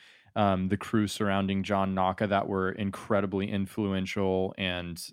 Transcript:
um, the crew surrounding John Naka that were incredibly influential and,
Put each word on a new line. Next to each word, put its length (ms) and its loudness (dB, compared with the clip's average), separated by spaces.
um, 340 2
the 80 0
crew 300 0
surrounding 560 0
John 300 0
Naka 340 2
that 200 2
were 240 0
incredibly 800 0
influential 1080 0
and, 440 -4